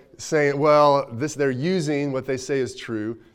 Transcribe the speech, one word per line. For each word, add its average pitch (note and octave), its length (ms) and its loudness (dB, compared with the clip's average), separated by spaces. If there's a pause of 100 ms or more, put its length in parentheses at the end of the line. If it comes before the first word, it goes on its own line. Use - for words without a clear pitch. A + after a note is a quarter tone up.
(180)
saying, C#3+ 420 0
well, D3 520 6
this, B2+ 220 -6
they're C#3 160 0
using C#3+ 640 -2
what C3 160 -6
they C3+ 100 -2
say C#3 220 -4
is B2 160 -4
true A2+ 420 -8 (180)